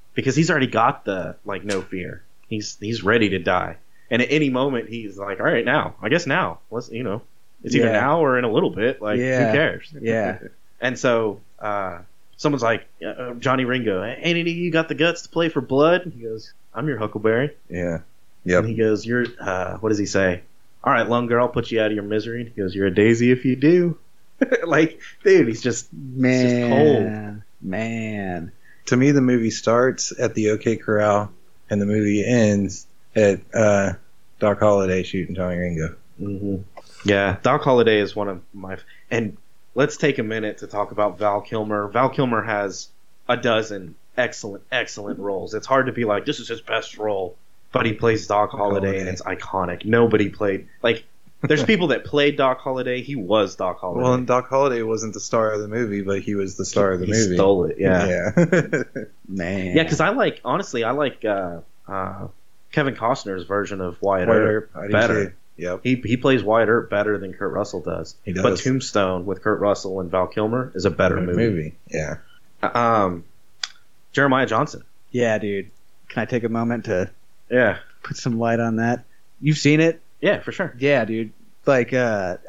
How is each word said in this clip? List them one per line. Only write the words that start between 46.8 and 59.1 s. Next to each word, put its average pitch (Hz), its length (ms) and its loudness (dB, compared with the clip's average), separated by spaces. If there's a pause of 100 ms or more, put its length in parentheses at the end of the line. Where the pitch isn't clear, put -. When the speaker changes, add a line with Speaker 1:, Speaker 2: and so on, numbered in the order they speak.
Speaker 1:
role," 98 380 -4 (360)
but 131 140 2
he 110 80 0
plays 113 320 0
Doc 104 240 2
Holliday, 98 500 -2
and 92 80 -6
Speaker 3:
Holliday. - 40 -4
Speaker 1:
it's 92 100 -10
iconic. 90 640 -6
Nobody 107 440 4
played, 98 400 -4 (140)
like, 117 220 0 (380)
there's 143 220 2
Speaker 3:
<laughs> 220 80 4
Speaker 1:
people 175 160 2
that 113 160 -2
played 143 320 2
Doc 131 240 0
Holliday. 127 420 -4
He 139 140 -10
was 101 400 0
Doc 90 240 -4
Holliday. 92 220 -4
Speaker 3:
Well, 127 120 4
and 127 120 -2
Doc 123 220 2
Holliday 131 340 2
wasn't 110 320 -4
the 104 60 -12
star 110 320 0
of 104 80 -2
the 104 80 -6
movie, 107 340 -2
but 98 200 -2
he 101 140 -4
was 98 200 -4
the 98 80 -4
star 98 280 2
of 90 80 -2
the 90 60 -4
Speaker 1:
He 104 60 0
Speaker 3:
movie. 107 220 2
Speaker 1:
stole 95 300 4
it, 80 140 -4
yeah. 90 580 2
Speaker 3:
Yeah. 165 460 2 (220)
<laughs> - 240 -18